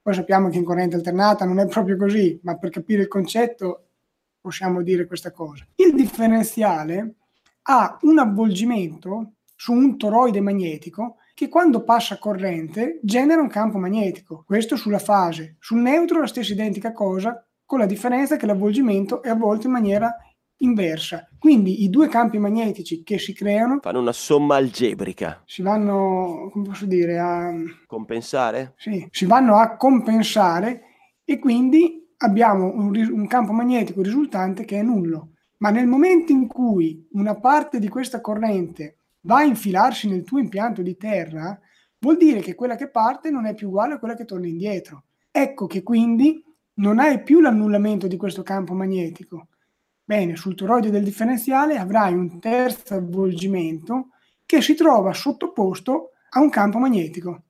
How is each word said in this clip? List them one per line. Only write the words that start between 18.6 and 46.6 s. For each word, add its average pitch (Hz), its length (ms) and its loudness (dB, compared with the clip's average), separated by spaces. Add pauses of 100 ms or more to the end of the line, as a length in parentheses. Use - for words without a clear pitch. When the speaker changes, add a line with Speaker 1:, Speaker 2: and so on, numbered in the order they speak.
Speaker 1:
è 277 80 -6
avvolto 220 360 0
in 254 80 0
maniera 226 420 0 (440)
inversa. 175 680 -2 (100)
Quindi 214 460 4
i 185 60 2
due 294 180 4
campi 226 300 0
magnetici 208 680 -4
che 196 160 -4
si - 140 -10
creano 226 480 0
Speaker 2:
Fanno 123 180 -4
una 120 140 -2
somma 147 420 2
algebrica. 101 920 -2
Speaker 1:
si - 160 -14
vanno, 196 920 -2
come 202 160 -6
posso 196 160 -10
dire, 170 340 0
a 175 320 -4 (340)
Speaker 2:
Compensare? 117 920 -6
Speaker 1:
Sì, 196 340 -8
si - 140 -2
vanno 226 320 6
a 226 180 4
compensare 220 1080 2 (420)
e 294 140 0
quindi 262 680 2 (120)
abbiamo 196 540 2
un 202 200 -2
ris-, 220 160 0
un 214 180 -2
campo 226 240 0
magnetico 226 500 -2
risultante 190 600 -2
che 202 160 -6
è - 20 -2
nullo. 175 500 -2 (260)
Ma 208 120 0
nel 240 180 2
momento 330 440 4
in 262 160 4
cui 185 680 -2
una 202 220 -2
parte 269 440 2
di 202 100 -2
questa 233 320 -8
corrente 196 800 -6 (260)
va 226 120 4
a 302 60 6
infilarsi 214 640 0
nel 185 160 -4
tuo 269 140 -4
impianto 196 460 -4
di 180 140 -6
terra, 175 640 -8 (380)
vuol 302 180 4
dire 302 260 6
che 180 120 -8
quella 247 220 -4
che 277 140 -10
parte 262 420 -2
non 233 160 -4
è 214 80 -6
più 208 140 -10
uguale 226 260 -2
a - 20 -14
quella 233 160 -8
che 233 100 -12
torna 180 220 -10
indietro. 170 600 -8 (260)
Ecco 269 340 -2
che 185 160 -6
quindi 233 600 2 (320)